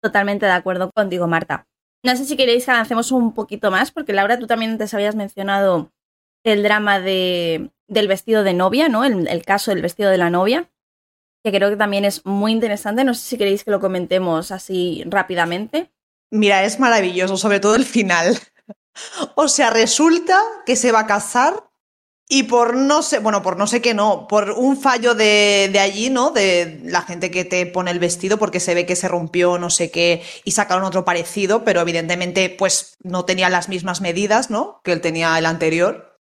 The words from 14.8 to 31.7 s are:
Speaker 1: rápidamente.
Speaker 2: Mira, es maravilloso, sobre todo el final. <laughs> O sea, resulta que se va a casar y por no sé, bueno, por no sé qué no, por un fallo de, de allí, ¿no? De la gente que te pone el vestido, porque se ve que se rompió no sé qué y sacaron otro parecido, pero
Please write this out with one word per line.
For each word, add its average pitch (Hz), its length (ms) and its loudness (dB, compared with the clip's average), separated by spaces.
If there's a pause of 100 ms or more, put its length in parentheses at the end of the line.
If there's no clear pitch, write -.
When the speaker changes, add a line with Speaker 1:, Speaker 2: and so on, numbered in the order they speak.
Speaker 1:
rápidamente. 185 840 -2 (400)
Speaker 2:
Mira, 202 320 4
es 214 160 -2
maravilloso, 190 560 2
sobre 202 240 0
todo 208 160 4
el 254 100 2
final. 185 520 2 (300)
<laughs> - 680 -12
O 294 120 2
sea, 254 220 2
resulta 330 720 4 (240)
que 247 100 2
se 240 160 2
va 220 100 4
a 220 60 -2
casar 254 580 0 (640)
y - 160 2
por 233 320 2
no 277 260 2
sé, 302 180 -2
bueno, 208 220 0
por 185 160 -4
no 202 80 0
sé 233 160 0
qué 240 120 2
no, 202 340 0
por 202 240 0
un 262 260 0
fallo 247 380 2
de, 208 560 4
de 196 80 2
allí, 202 300 0
¿no? 262 220 2
De 175 520 0
la 170 180 -2
gente 175 300 -8
que 180 140 -4
te 180 200 -2
pone 180 260 -4
el 175 80 -4
vestido, 175 380 -2
porque 208 220 -2
se 175 160 -2
ve 175 100 0
que 180 100 -4
se 185 120 -4
rompió 175 500 0
no 175 120 -6
sé 170 200 0
qué 170 320 0 (220)
y - 80 -6
sacaron 190 320 0
otro 185 220 -2
parecido, 185 580 -2
pero 180 180 2